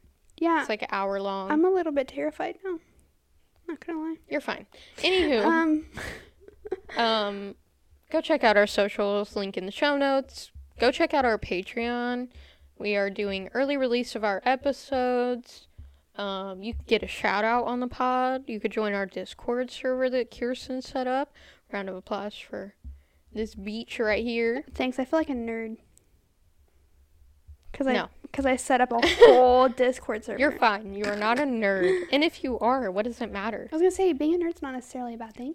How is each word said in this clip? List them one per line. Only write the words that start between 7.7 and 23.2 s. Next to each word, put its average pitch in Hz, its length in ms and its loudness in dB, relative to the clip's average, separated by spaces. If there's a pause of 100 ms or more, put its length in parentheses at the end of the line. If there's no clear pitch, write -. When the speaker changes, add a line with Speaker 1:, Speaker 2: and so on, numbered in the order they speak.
Speaker 2:
go 320 100 2
check - 240 0
out 214 120 8
our 208 100 6
socials, 202 680 -2
link 196 200 -6
in 185 100 -6
the 202 60 -8
show 294 240 0
notes. 277 540 -2 (280)
Go 240 120 4
check 320 240 0
out 277 100 4
our 220 140 2
Patreon. 240 880 -4 (500)
We 208 180 -2
are 202 140 2
doing 190 440 -4
early 277 220 0
release 247 380 0
of 214 100 -4
our 196 200 0
episodes. 254 1200 -2 (480)
Um, 196 460 -8
you 226 120 -8
could - 120 -10
get 214 160 2
a 196 40 -8
shout 196 380 0
out 233 200 2
on 247 160 -2
the 247 80 -4
pod. 254 580 0
You 220 140 -6
could 208 120 -4
join 214 200 -2
our 196 140 -2
Discord 240 640 -6
server 254 400 -2
that 247 200 -2
Kirsten 254 520 -6
set 254 240 -4
up. 269 260 -2 (400)
Round 196 160 -6
of 185 80 -10
applause 202 400 -8
for - 380 -12 (580)